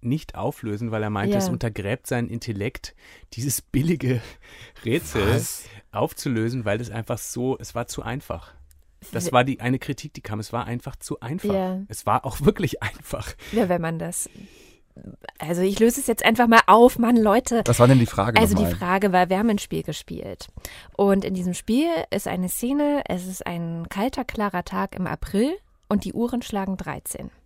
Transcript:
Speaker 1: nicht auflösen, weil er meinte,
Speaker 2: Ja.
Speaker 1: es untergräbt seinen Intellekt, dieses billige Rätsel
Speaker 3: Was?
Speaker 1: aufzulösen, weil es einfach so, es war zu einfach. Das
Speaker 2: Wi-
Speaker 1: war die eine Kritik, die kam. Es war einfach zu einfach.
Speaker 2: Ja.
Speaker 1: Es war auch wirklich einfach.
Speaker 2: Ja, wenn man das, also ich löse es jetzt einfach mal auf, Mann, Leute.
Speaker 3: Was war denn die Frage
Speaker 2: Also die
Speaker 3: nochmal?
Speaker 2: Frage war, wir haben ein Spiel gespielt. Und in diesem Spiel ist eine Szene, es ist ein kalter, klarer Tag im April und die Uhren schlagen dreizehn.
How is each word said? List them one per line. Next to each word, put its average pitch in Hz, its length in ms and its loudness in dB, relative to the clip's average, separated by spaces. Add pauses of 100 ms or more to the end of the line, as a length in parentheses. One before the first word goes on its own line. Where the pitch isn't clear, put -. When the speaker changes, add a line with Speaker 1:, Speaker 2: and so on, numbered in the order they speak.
Speaker 1:
nicht 131 320 -4
auflösen, 110 560 -4
weil 107 120 -2
er 104 80 -2
meinte, 104 260 0
Speaker 2:
Ja. - 20 4
Speaker 1:
es 190 100 0
untergräbt 110 580 -4
seinen 120 220 -2
Intellekt, 110 680 -6 (380)
dieses 127 300 -4
billige 131 580 0 (640)
Rätsel 117 520 0
Speaker 3:
Was? - 280 -4 (280)
Speaker 1:
aufzulösen, 117 760 -2
weil 104 140 0
es 113 100 -10
einfach 113 280 -6
so, 127 400 -4
es - 160 -14
war 120 120 -4
zu - 160 -10
einfach. 117 500 -10 (600)
Das 113 160 -4
Speaker 2:
Wi- - 40 -4
Speaker 1:
war 123 120 6
die 131 160 -4
eine 127 180 0
Kritik, - 340 -8
die - 80 -14
kam. 107 200 -8
Es - 120 -10
war 117 140 -4
einfach 120 300 -8
zu - 240 -10
einfach. 180 340 -4
Speaker 2:
Ja. 185 340 -2
Speaker 1:
Es - 160 -14
war - 220 0
auch 117 160 -8
wirklich 165 400 2
einfach. - 500 -10 (200)
Speaker 2:
Ja, 208 160 2
wenn 175 120 0
man 165 200 -4
das, 165 280 -8 (1120)
also 170 240 -2
ich 196 160 2
löse 240 220 4
es - 80 -6
jetzt 226 160 -2
einfach 233 240 6
mal 226 180 8
auf, 233 320 10
Mann, 240 180 6
Leute. 220 500 4
Speaker 3:
Was 117 120 4
war 123 80 10
denn 131 140 10
die 117 60 6
Frage 110 340 2
Speaker 2:
Also 202 160 4
die 202 60 4
Speaker 3:
nochmal? 175 160 0
Speaker 2:
Frage 190 340 2
war, 180 180 6
wir 185 80 0
haben 233 120 2
ein 208 80 0
Spiel - 260 -6
gespielt. - 640 -10 (480)
Und 196 280 4
in 190 100 -4
diesem 180 200 -2
Spiel 262 320 0 (240)
ist - 160 -4
eine 185 220 -4
Szene, 285 580 0
es 180 220 -6
ist 185 180 -10
ein 165 420 -6
kalter, 240 360 -4
klarer 196 400 -4
Tag 190 320 -6
im 180 100 -4
April 220 460 -2 (360)
und 202 160 0
die - 80 -8
Uhren 247 300 -2
schlagen 190 340 -4
dreizehn. - 540 -10 (160)